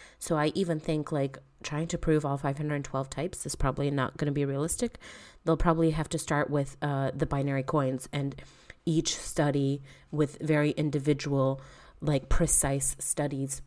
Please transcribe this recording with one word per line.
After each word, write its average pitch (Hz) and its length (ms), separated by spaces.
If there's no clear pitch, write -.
So - 160
I 151 180
even 170 260
think, 151 320
like, 139 260
trying 156 240
to 170 100
prove 151 280
all 139 120
five 139 200
hundred 147 260
twelve 135 260
types - 360
is 143 100
probably 143 360
not 135 260
gonna 147 140
be 143 140
realistic. 151 540
They'll 160 120
probably 165 340
have 156 180
to 165 80
start 147 320
with, 139 320
uh, 139 320
the 143 120
binary 139 380
coins, 135 500
and 139 220
each 165 320
study 139 640
with 147 300
very 151 300
individual, 139 920
like, 143 280
precise 139 720
studies 139 680